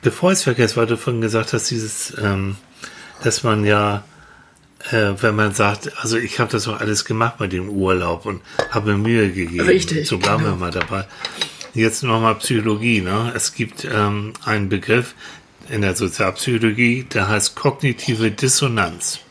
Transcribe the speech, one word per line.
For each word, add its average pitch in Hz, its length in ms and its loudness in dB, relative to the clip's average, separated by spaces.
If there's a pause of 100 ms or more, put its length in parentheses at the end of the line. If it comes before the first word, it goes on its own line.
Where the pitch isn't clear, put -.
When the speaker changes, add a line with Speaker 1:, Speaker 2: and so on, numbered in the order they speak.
Speaker 1:
Bevor 180 300 2
ich 185 60 2
es - 40 -2
vergesse, 123 340 2
weil 117 100 4
du 113 120 0
vorhin 120 240 -2
gesagt 110 320 0
hast, - 160 -2
dieses, 110 420 -6 (100)
ähm, 98 340 0 (680)
dass - 200 0
man 107 220 2
ja, 104 400 2 (840)
äh, 107 280 2
wenn 110 160 2
man 104 200 2
sagt, 101 360 0 (120)
also 113 160 0
ich 117 200 -4
hab 113 120 2
das 110 180 -2
auch 104 100 -4
alles 107 280 -2
gemacht 117 320 0
bei 107 80 -2
dem 92 240 -4
Urlaub 92 560 0
und 98 160 -6 (280)
hab 107 140 -2
mir 104 140 2
Mühe 107 320 4
gegeben. 87 360 -2
Speaker 2:
Richtig, 160 400 2
Speaker 1:
So 104 120 -2
bleiben 104 260 2
Speaker 2:
genau. 98 120 0
Speaker 1:
wir 90 40 -6
mal 87 100 -4
dabei. 95 360 -4 (680)
Jetzt 113 300 0
nochmal 113 320 2
Psychologie, 110 680 0
ne? 104 340 -2
Es - 200 -2
gibt, - 360 -6
ähm, 104 440 0 (100)
einen 104 240 0
Begriff, 107 460 0 (560)
in 107 120 -2
der 95 140 2
Sozialpsychologie, 113 1160 0
der 98 160 2
heißt 104 260 0
kognitive 120 760 0
Dissonanz. 107 880 0 (100)